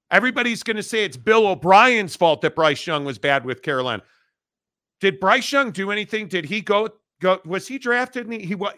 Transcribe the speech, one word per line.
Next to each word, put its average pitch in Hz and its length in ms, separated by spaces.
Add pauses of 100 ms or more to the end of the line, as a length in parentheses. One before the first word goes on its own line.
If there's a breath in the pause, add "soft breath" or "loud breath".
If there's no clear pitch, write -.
(100)
everybody's 240 540
gonna 214 180
say 214 220
it's 143 120
Bill 214 300
O'Brien's 196 680
fault 160 240
that 156 160
Bryce 156 280
Young 151 200
was 135 120
bad 139 280
with 123 180
Carolina. 127 400 (1000)
Did 190 200
Bryce 220 320
Young 277 180
do 190 220
anything? 214 340
Did 175 180
he 202 160
go, 208 280 (320)
go, 185 240
was 185 240
he 262 100
drafted? 247 460
And 226 80
he, 208 140
he 190 100
wa-, 196 220